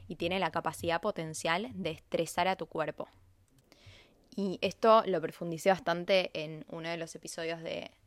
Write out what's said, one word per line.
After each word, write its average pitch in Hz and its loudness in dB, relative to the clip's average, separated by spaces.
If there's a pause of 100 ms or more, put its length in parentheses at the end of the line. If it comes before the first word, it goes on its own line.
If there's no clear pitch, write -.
y - -10
tiene 170 0
la 170 0
capacidad 165 -2
potencial 165 -2
de 185 -4
estresar 170 -2
a 185 2
tu 165 -6
cuerpo. - -4 (1300)
Y 190 -2
esto 220 6
lo 185 2
profundicé 170 0
bastante 175 2
en 156 -8
uno 165 -8
de 170 -4
los 165 -8
episodios 165 -6
de, 170 -8 (160)